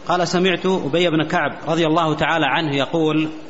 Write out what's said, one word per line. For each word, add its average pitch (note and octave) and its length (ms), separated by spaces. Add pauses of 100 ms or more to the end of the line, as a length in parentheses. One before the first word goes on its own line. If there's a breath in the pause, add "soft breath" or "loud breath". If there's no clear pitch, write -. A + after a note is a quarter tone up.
قال: F3 200
سمعت F3+ 380
أبي F3 440
بن D#3 180
كعب D#3+ 240 (160)
رضي E3 180
الله D#3 280
تعالى D#3 320
عنه C#3+ 300
يقول"، D#3 520 (220)